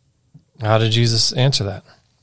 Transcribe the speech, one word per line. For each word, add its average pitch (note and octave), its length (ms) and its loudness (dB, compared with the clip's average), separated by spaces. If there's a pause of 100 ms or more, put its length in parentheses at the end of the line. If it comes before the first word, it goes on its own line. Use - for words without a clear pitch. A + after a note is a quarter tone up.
(600)
How G#2+ 160 2
did A2 140 2
Jesus A#2 400 0
answer C3 320 0
that? G2 200 -8 (400)